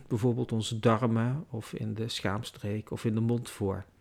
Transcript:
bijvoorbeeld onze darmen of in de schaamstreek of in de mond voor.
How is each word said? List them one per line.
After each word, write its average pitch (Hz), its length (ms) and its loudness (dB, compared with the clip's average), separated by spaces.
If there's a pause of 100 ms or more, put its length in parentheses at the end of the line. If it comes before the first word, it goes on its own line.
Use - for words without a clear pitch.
bijvoorbeeld 123 440 2
onze 110 280 0
darmen 113 680 4
of 117 240 -8
in 110 200 -4
de 110 140 -4
schaamstreek 104 840 -4
of - 140 -4
in 113 80 2
de 113 80 2
mond 117 280 0
voor. 98 360 -2 (160)